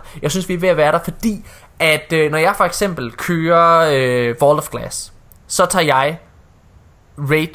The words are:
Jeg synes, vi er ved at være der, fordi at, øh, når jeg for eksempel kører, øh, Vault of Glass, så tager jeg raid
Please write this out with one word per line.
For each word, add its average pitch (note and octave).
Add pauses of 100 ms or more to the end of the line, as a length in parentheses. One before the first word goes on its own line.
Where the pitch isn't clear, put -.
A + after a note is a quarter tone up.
(220)
Jeg D3+
synes, F3+
vi F#3
er E3+
ved F#3
at E3+
være D3+
der, E3+
fordi G#3 (340)
at, D#3
øh, D#3
når D#3
jeg F3+
for G3+
eksempel D#3
kører, E3
øh, B2
Vault D3
of D3+
Glass, - (340)
så -
tager E3+
jeg C#3+ (1000)
raid D#3